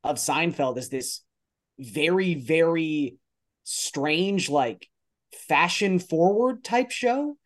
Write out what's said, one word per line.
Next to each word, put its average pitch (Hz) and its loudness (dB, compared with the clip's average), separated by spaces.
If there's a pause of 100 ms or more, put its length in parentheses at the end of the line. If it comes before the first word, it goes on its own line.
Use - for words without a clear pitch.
of 151 0
Seinfeld 143 0
as 123 -8
this - -8 (580)
very, 160 0
very 156 0 (480)
strange, 156 -2
like, 127 0 (460)
fashion 180 0
forward 202 2
type 247 0
show. 285 -2 (100)